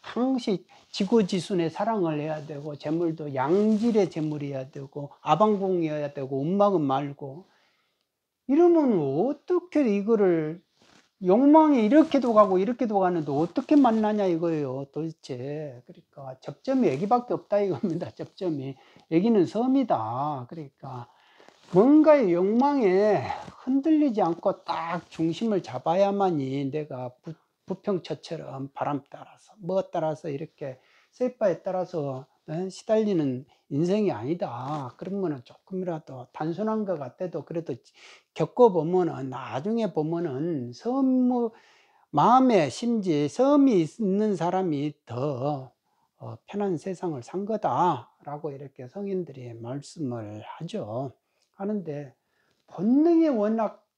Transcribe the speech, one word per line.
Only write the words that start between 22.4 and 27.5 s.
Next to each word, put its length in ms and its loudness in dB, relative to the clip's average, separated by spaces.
흔들리지 580 2
않고 420 -2
딱 460 -6
중심을 520 -2
잡아야만이 1080 0
내가 400 -8
부-, 120 -14